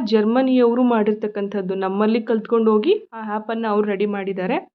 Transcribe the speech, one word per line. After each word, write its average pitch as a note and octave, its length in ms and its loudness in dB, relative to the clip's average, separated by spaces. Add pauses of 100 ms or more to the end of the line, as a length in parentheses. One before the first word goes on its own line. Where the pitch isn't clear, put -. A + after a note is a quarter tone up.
ಜರ್ಮನಿಯವರು A#3+ 800 2
ಮಾಡಿರ್ತಕ್ಕಂಥದ್ದು. G#3 920 0
ನಮ್ಮಲ್ಲಿ G3+ 480 0
ಕಲ್ತ್ಕೊಂಡು A3+ 480 0
ಹೋಗಿ A3+ 240 4 (180)
ಆ A3+ 120 -14
ಆ್ಯಪನ್ನ G#3+ 420 -6
ಅವ್ರು G#3 200 0
ರೆಡಿ G3+ 180 -2
ಮಾಡಿದ್ದಾರೆ. G3 520 -4 (180)